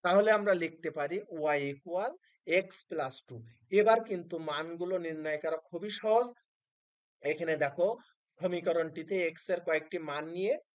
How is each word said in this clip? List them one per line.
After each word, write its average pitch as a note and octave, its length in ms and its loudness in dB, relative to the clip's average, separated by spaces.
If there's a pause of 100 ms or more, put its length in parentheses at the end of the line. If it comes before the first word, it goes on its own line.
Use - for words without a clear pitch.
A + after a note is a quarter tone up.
তাহলে G3+ 320 8
আমরা G3+ 160 4 (100)
লিখতে D#3+ 340 -6
পারি D3+ 200 -2 (380)
y C#3+ 40 2 (120)
equal F3+ 400 -4 (540)
x - 20 -20 (220)
plus D3 260 -4 (120)
two। A#2+ 120 -14 (400)
এবার A3 200 8 (100)
কিন্তু F3 260 -6 (160)
মানগুলো E3+ 440 -4 (100)
নির্ণয় D#3 380 -4
করা D#3+ 140 -2 (120)
খুবই G3+ 220 -8 (100)
সহজ। A3+ 260 4 (1040)
এখানে D#3+ 220 -2 (120)
দেখো, E3+ 220 0 (520)
সমীকরণটিতে E3 760 -2 (140)
এক্স - 240 -10
এর E3+ 140 -2
কয়েকটি D#3 300 -2 (120)
মান D3 140 -4 (120)
নিয়ে G3+ 180 0 (220)